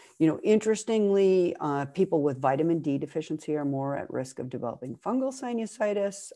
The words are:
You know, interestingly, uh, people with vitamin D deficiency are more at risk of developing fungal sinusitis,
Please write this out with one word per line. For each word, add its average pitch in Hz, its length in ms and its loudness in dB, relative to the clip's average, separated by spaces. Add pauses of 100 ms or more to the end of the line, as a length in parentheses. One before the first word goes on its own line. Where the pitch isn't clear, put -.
(180)
You 160 100 6
know, 151 160 2
interestingly, 202 1160 4
uh, 143 260 -2
people 175 360 0
with 139 180 2
vitamin 156 400 2
D 139 180 0
deficiency 156 600 -6
are 147 80 -4
more 139 320 -2
at - 160 -8
risk 131 260 -6
of 131 100 -8
developing 120 460 -8
fungal 262 380 -2
sinusitis, 214 1040 -4